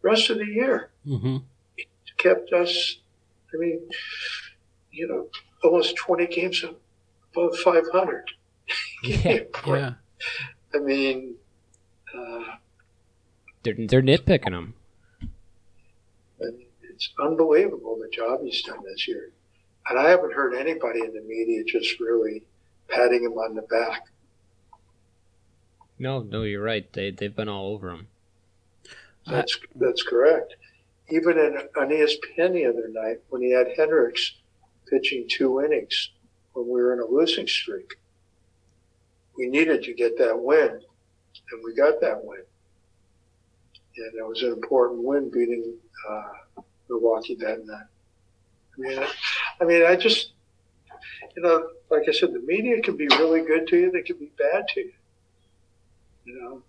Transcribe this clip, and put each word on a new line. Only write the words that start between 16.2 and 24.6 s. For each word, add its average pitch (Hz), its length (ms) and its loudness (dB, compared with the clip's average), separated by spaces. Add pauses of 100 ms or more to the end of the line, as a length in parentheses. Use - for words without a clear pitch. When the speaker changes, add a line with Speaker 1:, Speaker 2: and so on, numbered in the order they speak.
Speaker 1:
it's - 680 -12 (140)
unbelievable 156 800 2
the 107 80 -12
job 117 340 -4
he's 113 200 -6
done - 200 -14
this - 240 -8
year. - 220 -8 (600)
And 123 100 0
I 151 100 6
haven't 180 240 6
heard 131 220 0
anybody 135 460 -2
in 113 120 -6
the 107 80 -12
media 113 420 -4
just - 360 -4
really 113 420 0 (480)
patting 123 340 2
him 113 100 -4
on 110 220 -6
the 110 80 -8
back. 117 380 -2 (2000)